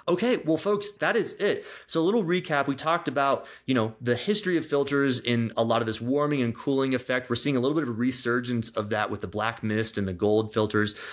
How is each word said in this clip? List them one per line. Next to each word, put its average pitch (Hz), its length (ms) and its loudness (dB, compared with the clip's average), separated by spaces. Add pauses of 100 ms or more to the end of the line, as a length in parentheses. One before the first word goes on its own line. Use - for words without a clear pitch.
Okay, 208 300 2
well, 156 200 0
folks, 202 360 -2
that 180 240 0
is 185 180 0
it. - 300 -2 (240)
So 165 120 0
a - 20 2
little 208 200 2
recap. 160 460 0
We 139 80 0
talked 160 320 0
about, 139 380 0 (200)
you 131 80 2
know, 113 260 2
the 123 140 0
history 185 420 0
of 147 80 0
filters 139 540 2
in 117 380 0
a 117 80 4
lot 117 180 2
of 113 40 -2
this 110 140 -2
warming 143 400 0
and 117 140 0
cooling 135 400 0
effect. 127 340 -2
We're 120 60 0
seeing 135 220 2
a 123 40 2
little 135 140 2
bit 160 80 2
of 131 60 -2
a 120 40 -2
resurgence 120 800 0
of 104 200 -4
that 107 200 0
with 104 120 -6
the 104 40 -4
black 107 380 -4
mist 110 340 -2
and 101 80 0
the 95 60 -2
gold 107 400 2
filters. 107 420 0 (180)